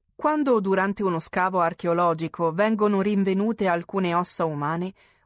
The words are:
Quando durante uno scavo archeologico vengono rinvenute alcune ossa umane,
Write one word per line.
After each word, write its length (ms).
Quando 460
durante 420
uno 180
scavo 400
archeologico 920
vengono 500
rinvenute 680
alcune 460
ossa 320
umane, 480